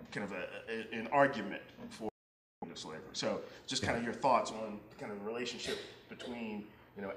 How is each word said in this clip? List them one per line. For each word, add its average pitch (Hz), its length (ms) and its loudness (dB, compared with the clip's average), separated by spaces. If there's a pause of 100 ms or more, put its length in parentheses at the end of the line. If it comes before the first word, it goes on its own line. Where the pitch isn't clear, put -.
(120)
kind 107 140 -2
of 98 60 -4
a, 92 140 -2 (240)
a, 113 260 -2
an 113 160 -2
argument 135 500 6 (280)
for - 180 -4 (540)
the - 60 -6
end 85 40 -8
of - 60 -10
slavery. 78 240 -6 (120)
So 98 280 0 (240)
just - 160 0
kind 113 160 4
of 117 60 2
your 117 100 0
thoughts 123 380 6
on 107 280 -4 (200)
kind 120 120 -6
of 101 80 -4
the 98 60 -4
relationship - 540 -2 (280)
between, 226 580 -4 (300)
you 202 60 -6
know, - 160 -2